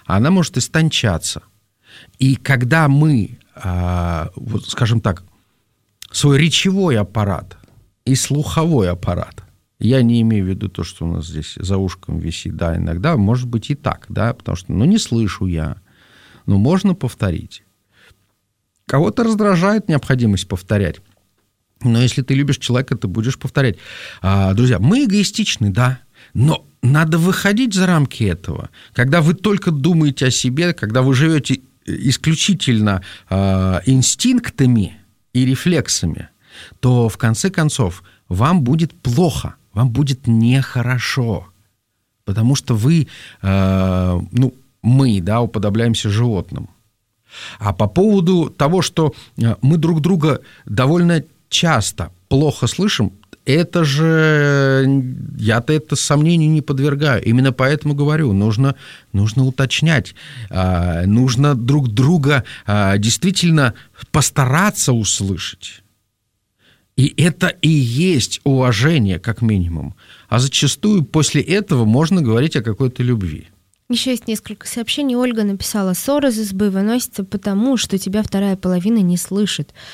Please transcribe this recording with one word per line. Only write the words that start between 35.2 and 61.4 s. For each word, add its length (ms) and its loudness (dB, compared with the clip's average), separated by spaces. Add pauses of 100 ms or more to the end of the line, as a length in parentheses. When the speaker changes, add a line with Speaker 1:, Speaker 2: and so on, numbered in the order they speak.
Speaker 1:
и 120 0
рефлексами, 840 -2 (500)
то, 280 4
в 80 -6
конце 320 0
концов, 540 -2 (260)
вам 340 2
будет 300 0
плохо, 600 -2 (180)
вам 180 2
будет 360 -2
нехорошо, 1200 0 (800)
потому 320 0
что 180 -2
вы, 320 2 (340)
а, 800 2 (120)
ну, 200 2 (300)
мы, 380 2
да, 220 0
уподобляемся 680 0
животным. 600 -2 (880)
А 120 -2
по 140 0
поводу 640 2
того, 320 0
что, 320 -2 (260)
а, 220 0
мы 140 4
друг 240 0
друга 400 0 (260)
довольно 560 2 (280)
часто 600 0 (180)
плохо 380 0
слышим, 440 -2 (360)
это 360 2
же, 1200 2 (360)
я-то 340 0
это 240 -2
сомнению 540 2
не 100 2
подвергаю. 640 0
Именно 280 4
поэтому 420 0
говорю, 400 0
нужно, 400 2 (400)
нужно 320 2
уточнять, 680 0 (360)
а, 560 0
нужно 480 2